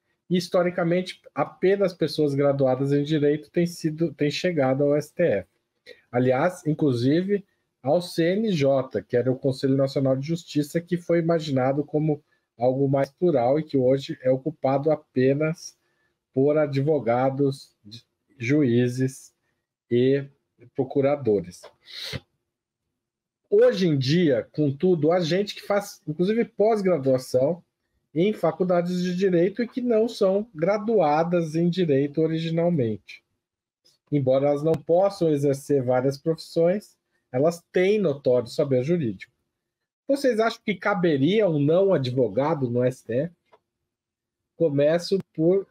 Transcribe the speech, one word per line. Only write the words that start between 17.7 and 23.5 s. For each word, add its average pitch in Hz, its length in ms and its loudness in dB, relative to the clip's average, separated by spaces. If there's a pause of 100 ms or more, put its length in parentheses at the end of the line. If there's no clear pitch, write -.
juízes 127 960 0 (560)
e 131 340 2 (480)
procuradores. 127 880 -2 (1900)
Hoje 202 380 4